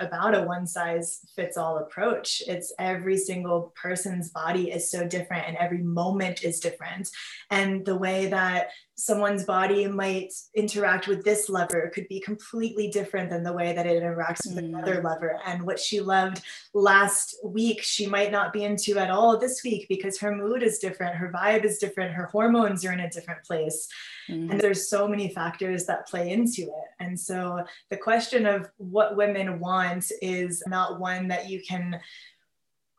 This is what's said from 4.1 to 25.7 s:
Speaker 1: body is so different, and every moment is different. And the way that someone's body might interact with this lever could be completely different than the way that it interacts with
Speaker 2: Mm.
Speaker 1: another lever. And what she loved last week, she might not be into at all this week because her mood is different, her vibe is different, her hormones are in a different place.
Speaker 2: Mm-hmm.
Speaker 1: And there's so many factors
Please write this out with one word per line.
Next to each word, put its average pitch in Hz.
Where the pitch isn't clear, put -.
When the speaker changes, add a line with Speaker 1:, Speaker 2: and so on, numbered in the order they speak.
Speaker 1:
body 175
is 175
so 175
different, 175
and 170
every 175
moment 175
is 170
different. 175
And 196
the 190
way 190
that 185
someone's 202
body 196
might 190
interact 202
with 196
this 208
lever 170
could 185
be 190
completely 214
different 196
than 170
the 175
way 175
that 170
it 170
interacts 170
with 180
Speaker 2:
Mm. 165
Speaker 1:
another 170
lever. 165
And 175
what 180
she 208
loved 190
last 202
week, 214
she -
might 202
not 202
be 208
into 208
at 185
all 220
this 254
week 214
because 190
her 208
mood 220
is 220
different, 175
her 175
vibe 208
is 208
different, 185
her 175
hormones 214
are 185
in 180
a 170
different 170
place. 156
Speaker 2:
Mm-hmm. 165
Speaker 1:
And 202
there's 196
so 202
many 208
factors 175